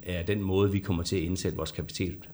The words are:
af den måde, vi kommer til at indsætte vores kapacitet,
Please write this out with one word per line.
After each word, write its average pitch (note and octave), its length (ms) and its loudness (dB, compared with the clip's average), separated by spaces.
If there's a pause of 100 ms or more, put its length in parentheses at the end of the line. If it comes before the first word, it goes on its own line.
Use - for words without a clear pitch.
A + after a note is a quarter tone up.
af F2 200 -2
den G#2 160 0
måde, F#2+ 300 4
vi G2+ 60 2
kommer F2+ 240 0
til F#2 140 0
at F2 60 2
indsætte F2 340 0
vores D#2+ 160 -4
kapacitet, E2+ 460 -4 (140)